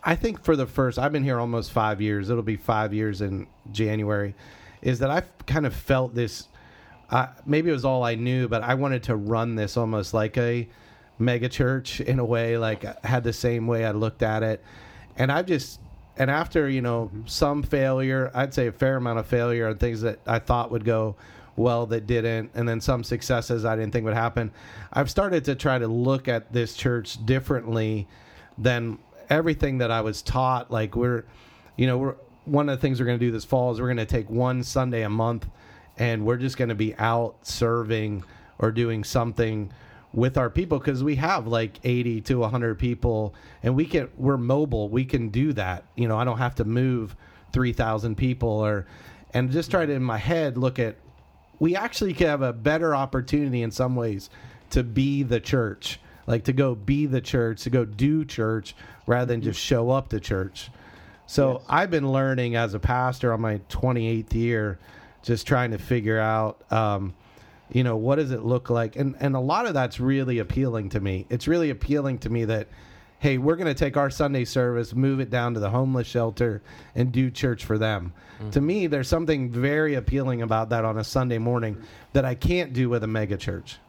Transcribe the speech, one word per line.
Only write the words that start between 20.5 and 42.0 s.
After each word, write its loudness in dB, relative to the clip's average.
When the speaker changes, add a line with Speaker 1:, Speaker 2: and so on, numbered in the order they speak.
Speaker 1:
would -2
go 0
well 2
that -2
didn't, 0
and -2
then -2
some 0
successes -2
I 0
didn't -4
think -2
would 0
happen, -2
I've 0
started 2
to 0
try 0
to 0
look 0
at -2
this -2
church -2
differently 0
than 0
everything 2
that 2
I 0
was -4
taught, 0
like, -2
we're, 0
you 4
know, 2
we're, -2
one 2
of 0
the -4
things 2
we're 2
gonna 2
do 2
this -4
fall 2
is -4
we're 0
gonna 0
take -2
one 0
Sunday 0
a -2
month, 0
and 0
we're 2
just -4
gonna 0
be -2
out 0
serving -2
or 2
doing 0
something 0
with 2
our 2
people, 0
'cause 0
we 2
have, 0
like, -2
eighty 0